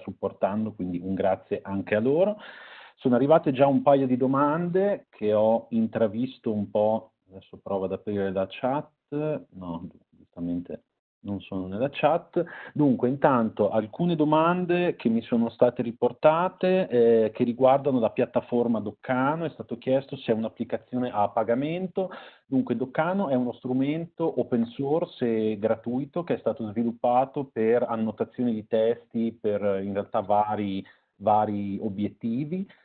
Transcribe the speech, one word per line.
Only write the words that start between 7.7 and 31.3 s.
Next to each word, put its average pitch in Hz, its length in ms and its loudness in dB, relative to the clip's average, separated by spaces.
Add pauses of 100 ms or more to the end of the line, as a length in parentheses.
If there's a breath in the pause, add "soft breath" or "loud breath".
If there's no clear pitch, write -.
ad 92 60 -4
aprire 98 400 -4
la 95 180 -2
chat, 151 1000 -6
no, 87 360 -10 (220)
giustamente 87 720 -10 (380)
non 101 220 -8
sono 92 260 -8
nella 107 240 -4
chat. 165 520 0 (300 loud breath)
Dunque, 135 340 2
intanto 123 640 2
alcune 113 460 0
domande 165 800 2
che - 140 0
mi 113 120 2
sono 117 280 0
state 123 340 2
riportate, 175 1040 2
eh, 117 440 4
che 127 120 -2
riguardano 131 560 4
la 110 100 2
piattaforma 120 680 0
Doccano. 131 680 -4
È 151 40 -6
stato - 280 -10
chiesto 135 400 -2
se - 140 -4
è 110 40 4
un'applicazione 117 760 -6
a 101 180 0
pagamento. 160 800 -2 (380 loud breath)
Dunque, 127 280 0
Doccano 160 540 -2
è 135 60 2
uno 123 180 -2
strumento 147 880 -2
open 120 280 0
source 123 840 -2
e 104 80 -6
gratuito 120 640 -2
che 139 120 -2
è 131 40 -8
stato 123 320 -4
sviluppato 123 760 0
per 117 380 2
annotazione 113 680 -2
di 107 120 -6
testi, 113 760 0
per, 101 440 -2
in 101 100 -6
realtà, 101 280 -2
vari, 104 640 0 (340 loud breath)
vari 101 640 0